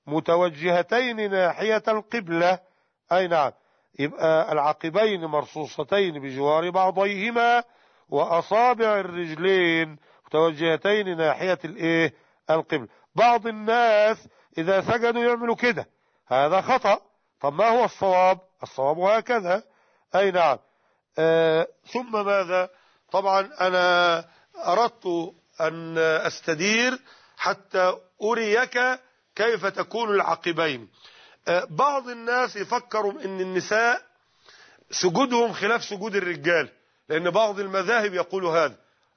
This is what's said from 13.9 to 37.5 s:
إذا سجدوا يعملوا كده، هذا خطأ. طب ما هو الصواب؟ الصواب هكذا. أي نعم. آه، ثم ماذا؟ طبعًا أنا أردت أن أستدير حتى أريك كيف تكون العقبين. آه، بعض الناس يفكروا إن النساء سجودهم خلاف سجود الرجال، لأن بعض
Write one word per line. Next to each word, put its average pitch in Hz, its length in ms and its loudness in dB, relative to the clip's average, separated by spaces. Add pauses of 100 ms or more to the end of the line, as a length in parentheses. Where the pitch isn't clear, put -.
إذا 180 240 0
سجدوا 233 420 0
يعملوا 240 320 0
كده، 208 320 -2 (400)
هذا 147 340 2
خطأ. 226 400 2 (400)
طب 139 120 -2
ما 190 140 2
هو 233 180 4
الصواب؟ 185 540 2 (240)
الصواب 147 360 -2
هكذا. 214 640 0 (520)
أي 196 160 4
نعم. 165 260 4 (640)
آه، 165 480 2 (260)
ثم 226 320 -4
ماذا؟ 185 440 0 (420)
طبعًا 196 380 0 (120)
أنا 180 640 2 (420)
أردت 185 640 -2 (280)
أن 165 360 -6
أستدير 170 1000 0 (380)
حتى 185 560 -2 (300)
أريك 233 560 0 (560)
كيف 214 300 -2
تكون 202 440 -6
العقبين. 160 800 -2 (580)
آه، 175 220 0
بعض 262 380 0
الناس 240 480 -4
يفكروا 214 560 -4
إن 190 300 -8
النساء 208 600 0 (920)
سجودهم 233 640 0
خلاف 208 300 -2
سجود 202 320 -8
الرجال، 170 540 -2 (400)
لأن 165 200 -2
بعض 202 300 0